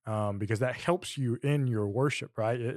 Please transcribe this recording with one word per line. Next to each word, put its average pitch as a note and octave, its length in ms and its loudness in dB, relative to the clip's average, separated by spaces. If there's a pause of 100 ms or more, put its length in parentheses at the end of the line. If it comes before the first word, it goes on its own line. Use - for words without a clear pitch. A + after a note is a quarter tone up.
um, G#2 320 -2
because G#2 200 0
that B2+ 180 0
helps - 400 -2
you B2 260 0
in C#3+ 240 2
your G#2+ 220 2
worship, C3 480 0
right? A#2 240 0
I, A#2 40 -4 (120)